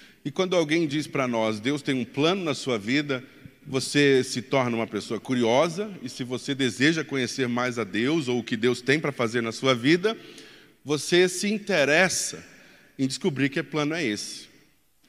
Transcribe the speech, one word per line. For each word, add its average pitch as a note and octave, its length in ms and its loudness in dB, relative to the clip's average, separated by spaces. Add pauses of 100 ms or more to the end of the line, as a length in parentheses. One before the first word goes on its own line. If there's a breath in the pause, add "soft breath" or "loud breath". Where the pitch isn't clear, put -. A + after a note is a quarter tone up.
(240 loud breath)
e D3+ 80 -6
quando F#3 240 0
alguém E3 320 2
diz C#3+ 200 -2
para C3+ 200 -2
nós, A2 320 0
"Deus C#3+ 220 -2
tem C#3 140 -2
um B2 100 -2
plano E3+ 380 0
na D3+ 100 -2
sua B2 240 -2
vida", B2+ 460 -2 (420 loud breath)
você C3+ 580 4
se B2+ 180 -6
torna B2 360 0
uma A2+ 100 0
pessoa G#2 320 -6
curiosa, C#3+ 720 0 (120)
e B2+ 60 -10
se - 140 -8
você B2 300 -6
deseja C3+ 500 2
conhecer C3 440 -2
mais A#2+ 320 -2
a A2+ 40 0
Deus B2 440 0
ou B2 120 0
o A2 40 -2
que B2 120 -4
Deus A#2+ 260 0
tem C#3+ 180 2
para D3+ 120 -4
fazer A#2+ 300 -2
na A2+ 100 -4
sua C3+ 240 2
vida, F3 420 2 (680 loud breath)
você D#3+ 460 2
se F#3 180 -4
interessa F3 960 2 (540 loud breath)
em C3+ 80 0
descobrir C3+ 440 0
que D#3+ 120 -4
plano D3 320 -2
é E3+ 100 -4
esse. - 460 -6 (600)